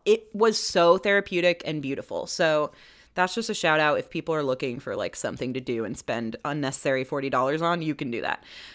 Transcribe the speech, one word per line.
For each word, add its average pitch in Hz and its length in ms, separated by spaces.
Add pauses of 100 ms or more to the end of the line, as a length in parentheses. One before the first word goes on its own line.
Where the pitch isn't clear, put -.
It 220 280
was 220 240
so 170 400
therapeutic 185 680
and 156 160
beautiful. 135 460
So 156 440 (440)
that's 185 200
just 226 140
a 214 40
shout 160 280
out 151 180
if - 100
people 160 240
are 151 100
looking 131 360
for, 104 160
like, 92 200
something 127 380
to 131 60
do 120 240
and 107 140
spend 117 380 (100)
unnecessary 139 580
forty 139 260
dollars 135 320
on, 170 200
you 156 140
can 139 160
do 113 100
that. - 220 (320)